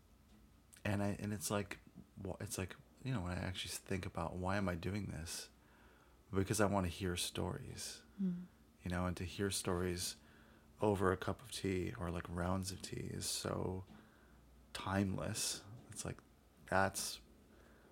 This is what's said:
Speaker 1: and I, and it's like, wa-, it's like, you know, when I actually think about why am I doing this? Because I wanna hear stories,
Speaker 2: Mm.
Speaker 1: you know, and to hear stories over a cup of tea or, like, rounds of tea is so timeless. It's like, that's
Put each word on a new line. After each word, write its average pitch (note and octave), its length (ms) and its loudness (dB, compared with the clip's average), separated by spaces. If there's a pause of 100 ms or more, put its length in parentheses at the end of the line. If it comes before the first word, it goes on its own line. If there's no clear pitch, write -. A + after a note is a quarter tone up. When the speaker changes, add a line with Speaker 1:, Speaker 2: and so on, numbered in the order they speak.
(840)
Speaker 1:
and G2+ 160 2
I, G2+ 180 2
and G#2 140 -2
it's - 180 -2
like, G2+ 280 0 (440)
wa-, F#2 160 -4
it's G2 180 -4
like, F#2+ 180 -2 (280)
you C3 100 -2
know, G#2+ 80 0
when F2+ 120 -2
I F2+ 120 0
actually F#2 260 -4
think F2+ 340 -2
about E2+ 300 -2
why F#2 220 2
am G2+ 120 2
I F2 60 4
doing F#2 440 -2
this? - 300 -8 (840)
Because F#2+ 280 4
I G#2 40 10
wanna F#2+ 240 4
hear F2+ 260 0
stories, F2+ 840 -4 (200)
Speaker 2:
Mm. F3+ 220 0 (400)
Speaker 1:
you F2+ 80 -2
know, F2+ 140 2
and F2 120 2
to F#2+ 60 -4
hear G2 260 0
stories F2+ 640 0 (680)
over G2 300 6
a F#2+ 60 4
cup - 240 -2
of - 100 -16
tea F#2 480 0
or, F2 120 0
like, E2+ 180 -2
rounds F#2 420 0
of F2+ 100 -10
tea - 300 -6
is F#2+ 140 -4
so F#2+ 580 0 (880)
timeless. G2 880 2 (300)
It's - 140 -6
like, - 120 -4 (520)
that's - 500 2 (720)